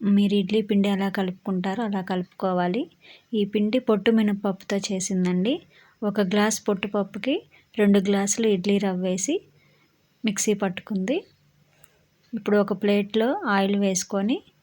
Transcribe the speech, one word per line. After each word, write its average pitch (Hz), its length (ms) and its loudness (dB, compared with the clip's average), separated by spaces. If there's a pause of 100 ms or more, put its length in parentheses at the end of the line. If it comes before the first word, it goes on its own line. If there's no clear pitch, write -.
మీరు 202 260 4
ఇడ్లీ 202 260 2
పిండి 202 280 2
ఎలా 196 200 0
కలుపుకుంటారో 190 760 -4
అలా 202 180 -2
కలుపుకోవాలి. 185 840 -2 (500)
ఈ 214 120 0
పిండి 214 340 0
పొట్టు 220 320 2
మినపప్పుతో 202 760 0
చేసిందండి. 185 680 0 (460)
ఒక 208 200 0
గ్లాస్ 208 400 2
పొట్టుపప్పుకి 208 760 -2 (380)
రెండు 202 260 4
గ్లాసులు 202 480 0
ఇడ్లీ 202 300 2
రవ్వ 185 260 -2
వేసి 190 320 -2 (840)
మిక్సీ 208 320 0
పట్టుకుంది. 196 640 -4 (1160)
ఇప్పుడు 208 240 0
ఒక 208 160 2
ప్లేట్లో 202 560 0 (180)
ఆయిల్ 202 320 2
వేసుకొని, 202 580 -2 (260)